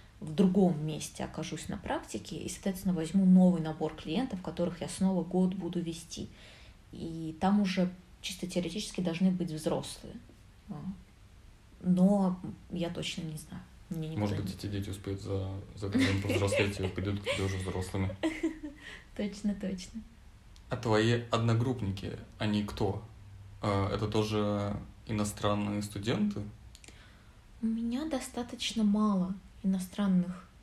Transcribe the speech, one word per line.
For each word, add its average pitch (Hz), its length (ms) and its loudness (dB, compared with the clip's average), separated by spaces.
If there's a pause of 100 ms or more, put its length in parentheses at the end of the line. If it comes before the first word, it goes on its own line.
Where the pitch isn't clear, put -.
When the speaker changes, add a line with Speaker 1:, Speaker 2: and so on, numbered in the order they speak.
(200)
Speaker 1:
в 156 160 -8
другом 185 500 4
месте - 380 -6
окажусь - 460 -8
на - 80 -4
практике - 580 -6
и, - 140 -8
соответственно, 185 440 -2
возьму 160 320 4
новый 185 360 10
набор 156 340 -2
клиентов, 190 460 -2
которых 175 400 -2
я - 80 -6
снова 190 340 2
год 185 320 2
буду 175 240 -4
вести. - 480 -8 (640)
И 165 480 -8
там 202 220 4
уже 180 280 2 (320)
чисто - 240 -8
теоретически 180 560 -4
должны 175 300 2
быть 175 200 -2
взрослые. - 640 -4 (540)
А. 190 60 -8 (1080)
Но 185 580 6 (320)
я 170 180 -4
точно 165 340 -6
не 156 140 -8
знаю. - 260 -14 (260)
Мне 160 200 -6
никто 160 120 -6
Speaker 2:
Может 104 160 0
Speaker 1:
не 95 60 -4
Speaker 2:
быть, 92 120 -6
эти - 120 -8
дети 101 220 -4
успеют 98 320 -6
за, 95 300 -4 (240)
за 101 120 -6
это 98 100 0
время 98 240 4
повзрослеть 101 580 0
и 95 80 0
придут 98 340 -2
к - 20 -12
тебе 98 220 -2
уже 95 120 -2
взрослыми. 92 640 -2
Speaker 1:
<laughs> - 960 -6
Точно, 208 380 -4
точно. 185 460 -8 (680)
Speaker 2:
А 120 80 -4
твои 113 440 4 (100)
одногруппники, 113 840 0 (200)
они 104 260 0
кто? - 400 -2 (580)
А, 98 320 2
это 110 140 0
тоже 104 680 0 (300)
иностранные 104 760 0
студенты? 120 600 -2 (1200)
Speaker 1:
У 233 40 -2
меня 233 400 -2
достаточно 247 800 -4
мало 202 500 4 (300)
иностранных 190 840 2 (160)